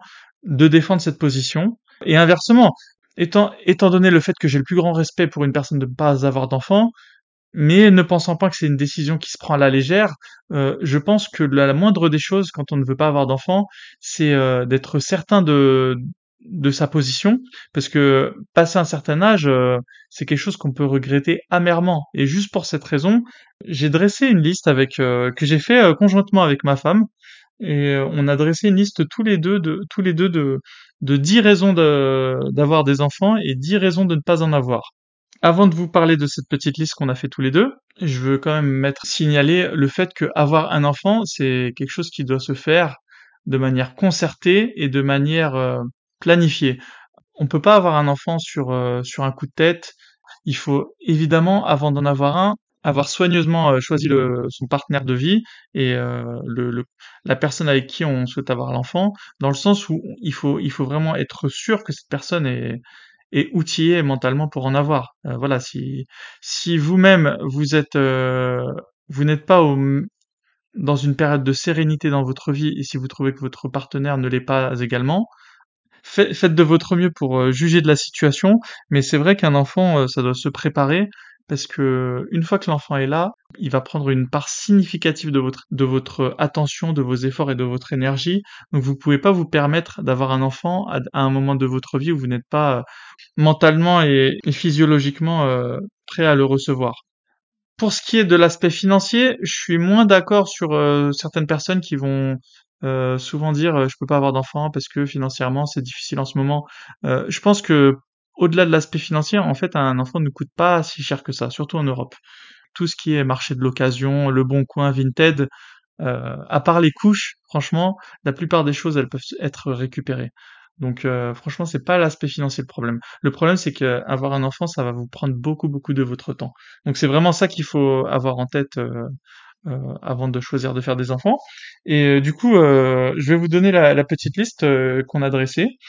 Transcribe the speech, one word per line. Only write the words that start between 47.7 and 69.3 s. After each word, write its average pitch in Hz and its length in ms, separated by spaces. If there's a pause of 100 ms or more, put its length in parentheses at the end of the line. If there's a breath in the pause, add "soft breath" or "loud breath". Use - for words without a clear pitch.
avoir 175 200
un 147 120
enfant 160 300
sur, 139 320
euh, 123 320
sur 131 220
un 135 80
coup 131 120
de 135 100
tête. 170 380 (540 soft breath)
Il 135 100
faut 147 380 (120)
évidemment, 165 600
avant 147 260
d'en 143 140
avoir 143 320
un, 202 160 (280)
avoir 139 280
soigneusement, 165 640
euh, 131 80
choisi 147 280
le, 127 400
son 123 180
partenaire 139 380
de 127 100
vie 175 280 (320 loud breath)
et, 127 180
euh, 123 320 (220)
le, 123 240
le, 120 140 (420 loud breath)
la 131 100
personne 151 320
avec 135 180
qui 165 200
on 131 180
souhaite 135 240
avoir 127 240
l'enfant, 175 400 (280 loud breath)
dans 135 80
le 139 60
sens 202 360
où 160 100 (220)
il 156 100
faut, 143 260
il 143 120
faut 135 160
vraiment 156 300
être - 340
sûr 214 340
que - 80
cette - 160
personne 147 380
est, 120 340 (520 soft breath)
est 139 200
outillée 165 500
mentalement 139 460
pour 135 160
en 131 100
avoir. 143 420 (100)
Euh, 127 100
voilà, 131 240
si, 131 460 (340 loud breath)
si - 380
vous-même, 175 580 (140)
vous 143 240
êtes, 147 220
euh, 127 680 (440)
vous 143 160
n'êtes 151 200